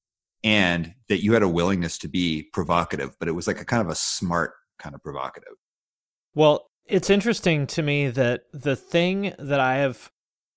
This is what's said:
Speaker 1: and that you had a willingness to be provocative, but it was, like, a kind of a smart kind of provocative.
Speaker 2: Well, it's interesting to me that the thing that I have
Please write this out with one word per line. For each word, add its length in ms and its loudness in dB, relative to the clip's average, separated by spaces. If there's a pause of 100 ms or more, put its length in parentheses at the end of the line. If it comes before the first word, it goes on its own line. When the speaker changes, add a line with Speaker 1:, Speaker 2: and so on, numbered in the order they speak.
(440)
Speaker 1:
and 500 2 (160)
that 140 0
you 100 4
had 80 6
a 80 4
willingness 500 0
to 80 -12
be 360 -2 (100)
provocative, 640 -2
but 100 -6
it 40 -2
was, 160 -4
like, 120 -4
a 60 -14
kind 160 0
of 80 -2
a 60 -4
smart 580 -2 (240)
kind 160 -16
of 80 -16
provocative. 540 -12 (800)
Speaker 2:
Well, 340 4 (160)
it's 240 0
interesting 580 2
to 140 -4
me 280 0
that 340 0 (100)
the 220 -2
thing 640 -2
that 200 0
I 180 2
have 340 -4 (460)